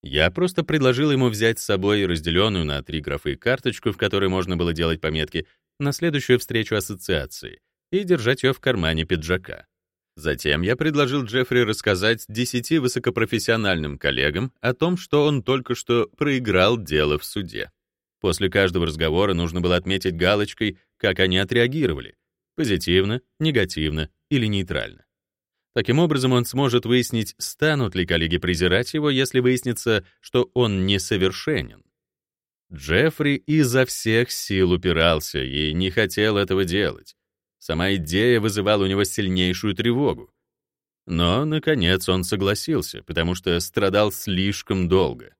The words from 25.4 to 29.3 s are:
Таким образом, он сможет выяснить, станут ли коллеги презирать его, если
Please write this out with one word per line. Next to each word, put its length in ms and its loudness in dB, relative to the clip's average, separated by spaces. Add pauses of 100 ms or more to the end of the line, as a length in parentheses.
Таким 240 2
образом, 360 2
он 120 4
сможет 400 0
выяснить, 540 0
станут 560 -2
ли 100 2
коллеги 320 0
презирать 560 0
его, 160 0
если 300 2